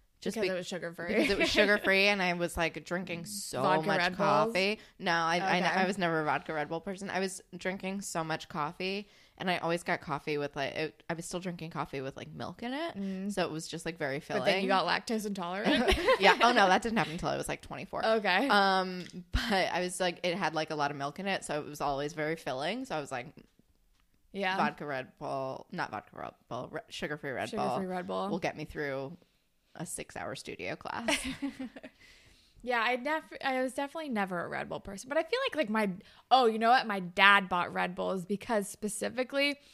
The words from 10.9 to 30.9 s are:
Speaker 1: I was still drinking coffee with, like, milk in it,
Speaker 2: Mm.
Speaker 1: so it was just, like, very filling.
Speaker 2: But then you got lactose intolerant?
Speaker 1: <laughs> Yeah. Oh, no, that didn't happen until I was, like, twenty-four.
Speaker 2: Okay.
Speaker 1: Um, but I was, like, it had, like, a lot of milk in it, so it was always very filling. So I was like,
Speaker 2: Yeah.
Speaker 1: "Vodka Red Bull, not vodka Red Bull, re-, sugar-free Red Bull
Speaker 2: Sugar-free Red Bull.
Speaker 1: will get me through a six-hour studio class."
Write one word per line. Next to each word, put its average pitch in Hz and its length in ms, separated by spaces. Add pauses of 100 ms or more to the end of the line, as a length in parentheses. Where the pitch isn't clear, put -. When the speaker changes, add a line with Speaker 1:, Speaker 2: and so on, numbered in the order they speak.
Speaker 1:
I 170 60
was 170 100
still - 140
drinking 170 320
coffee 147 300
with, 131 160
like, 156 180
milk - 300
in 247 100
it, 330 240
Speaker 2:
Mm. 196 340
Speaker 1:
so 180 120
it - 80
was 160 160
just, 165 180
like, 165 100
very 139 220
filling. - 240
Speaker 2:
But 127 40
then 190 160
you 190 60
got 190 180
lactose 202 380
intolerant? 202 600 (220)
Speaker 1:
<laughs> 480 140
Yeah. 381 220
Oh, 240 100
no, 208 140
that 185 160
didn't 226 160
happen 156 140
until 170 160
I 139 80
was, - 120
like, 147 140
twenty-four. 147 420
Speaker 2:
Okay. 220 440
Speaker 1:
Um, 190 560 (260)
but 240 220 (200)
I 180 100
was, 180 180
like, 175 240
it 175 120
had, 160 160
like, 160 180
a 160 40
lot 143 160
of 147 60
milk 143 240
in 196 80
it, 190 160
so 151 160
it - 60
was 147 140
always 143 320
very 156 220
filling. 160 520
So 165 100
I 151 40
was 139 120
like, 127 160 (1040)
Speaker 2:
Yeah. 190 240
Speaker 1:
"Vodka 147 280
Red 131 360
Bull, 135 500
not 165 220
vodka - 260
Red - 120 (180)
Bull, 123 240
re-, - 160
sugar-free 147 420
Red 117 220
Bull 226 160
Speaker 2:
Sugar-free 196 180
Red 180 220
Bull. 190 220
Speaker 1:
will 196 100
get - 160
me 151 80
through 143 520 (600)
a 175 100
six-hour - 480
studio - 400
class." 233 480